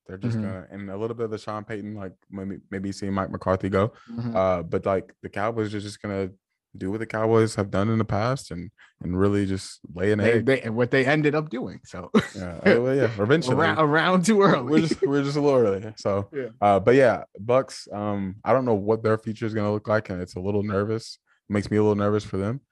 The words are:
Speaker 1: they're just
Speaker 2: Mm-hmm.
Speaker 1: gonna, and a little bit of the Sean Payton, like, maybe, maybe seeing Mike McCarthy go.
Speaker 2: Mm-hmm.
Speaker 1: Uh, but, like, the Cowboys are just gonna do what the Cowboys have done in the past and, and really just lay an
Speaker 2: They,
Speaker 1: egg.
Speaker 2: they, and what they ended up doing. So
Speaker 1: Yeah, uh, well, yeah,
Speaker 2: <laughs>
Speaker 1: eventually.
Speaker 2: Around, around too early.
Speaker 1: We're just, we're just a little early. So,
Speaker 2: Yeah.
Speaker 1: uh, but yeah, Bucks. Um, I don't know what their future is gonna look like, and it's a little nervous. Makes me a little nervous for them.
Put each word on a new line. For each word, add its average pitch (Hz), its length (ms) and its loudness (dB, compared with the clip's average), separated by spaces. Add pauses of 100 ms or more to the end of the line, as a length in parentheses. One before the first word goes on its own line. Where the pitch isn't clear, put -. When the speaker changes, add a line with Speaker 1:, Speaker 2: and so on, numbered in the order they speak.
Speaker 1:
they're 95 100 -12
just 117 200 -4
Speaker 2:
Mm-hmm. 104 100 -4
Speaker 1:
gonna, 92 220 -10
and 98 220 -12
a 95 60 -8
little 113 180 -6
bit 117 100 -6
of 104 60 -8
the 107 80 -4
Sean 107 240 -10
Payton, 104 320 -10
like, 95 180 -12 (160)
maybe, 95 280 -10 (120)
maybe 98 220 -6
seeing 98 220 -6
Mike 95 180 -2
McCarthy 92 380 -2
go. 101 240 2 (180)
Speaker 2:
Mm-hmm. 117 240 -6
Speaker 1:
Uh, 92 260 2
but, 85 240 -4
like, 98 280 -2 (100)
the 98 60 -12
Cowboys 107 440 -4
are 104 60 -6
just 104 220 -12
gonna 98 280 -4 (480)
do 95 140 -4
what 107 80 -4
the 92 60 -8
Cowboys 113 500 2
have 98 160 -2
done 98 180 0
in 113 80 0
the 107 80 2
past 113 460 -4
and, 87 180 -12 (320)
and 90 160 -2
really 101 280 4
just 95 340 -6 (140)
lay 92 180 0
an 104 80 2
Speaker 2:
They, 113 140 4
Speaker 1:
egg. 113 120 0
Speaker 2:
they, 131 160 2
and 110 140 -6
what 120 160 0
they 135 140 2
ended 147 280 2
up 156 160 -2
doing. 240 360 -8
So - 260 -14 (240)
Speaker 1:
Yeah, 90 220 -10
uh, 185 240 4
well, 131 120 2
yeah, 131 200 2
Speaker 2:
<laughs> 104 40 -8
Speaker 1:
eventually. 127 380 2
Speaker 2:
Around, 156 240 2
around 160 460 2
too 208 160 4
early. 160 300 4
Speaker 1:
We're 156 100 4
just, 160 200 -2
we're 143 220 2
just 143 140 -4
a 147 40 0
little 143 180 4
early. 107 360 0
So, 98 380 -2
Speaker 2:
Yeah. 127 160 -8 (100)
Speaker 1:
uh, 101 220 6
but 123 140 6
yeah, 117 280 6 (160)
Bucks. 123 540 -2
Um, 101 500 -4
I 107 80 0
don't 127 140 4
know 117 100 2
what 110 280 0
their 110 140 2
future 110 280 -8
is 107 80 -4
gonna 104 180 -2
look 104 160 -4
like, 107 220 0
and 90 120 -6
it's 92 140 -10
a 92 60 -8
little 101 220 -2
nervous. 104 540 -4 (300)
Makes 101 240 -2
me 107 60 2
a 107 40 6
little 107 140 4
nervous 104 300 0
for - 120 -8
them. 107 220 -4 (120)